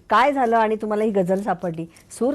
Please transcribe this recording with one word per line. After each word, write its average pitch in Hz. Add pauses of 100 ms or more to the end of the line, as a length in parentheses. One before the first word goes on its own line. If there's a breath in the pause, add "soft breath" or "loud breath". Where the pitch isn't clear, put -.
काय 247
झालं 233
आणि 220
तुम्हाला 214
ही 226
गझल 190
सापडली? 175 (260 soft breath)
सूर 254